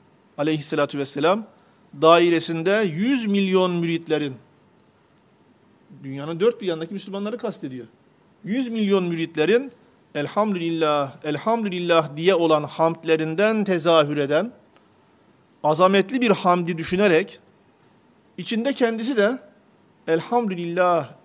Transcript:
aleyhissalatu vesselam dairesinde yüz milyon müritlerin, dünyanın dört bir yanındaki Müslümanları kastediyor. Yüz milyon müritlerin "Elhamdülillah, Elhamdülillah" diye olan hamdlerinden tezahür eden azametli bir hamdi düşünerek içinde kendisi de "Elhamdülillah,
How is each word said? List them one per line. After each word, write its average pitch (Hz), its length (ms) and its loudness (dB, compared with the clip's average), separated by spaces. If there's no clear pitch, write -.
aleyhissalatu 147 600 -2
vesselam 160 480 0
dairesinde 170 880 2
yüz 226 340 -2
milyon 190 440 2
müritlerin, 165 640 -2
dünyanın 139 380 -10
dört 226 200 0
bir 196 60 -8
yanındaki 165 280 -6
Müslümanları 202 440 -8
kastediyor. 131 480 -10
Yüz 240 240 -2
milyon 202 360 0
müritlerin 170 680 0
"Elhamdülillah, 160 1120 -2
Elhamdülillah" 170 920 -2
diye 175 180 2
olan 156 280 2
hamdlerinden 165 1000 0
tezahür 160 520 4
eden 147 360 0
azametli 190 580 2
bir 240 100 4
hamdi 175 480 0
düşünerek 185 600 0
içinde 226 340 -2
kendisi 226 440 -2
de 220 220 2
"Elhamdülillah, 175 1040 0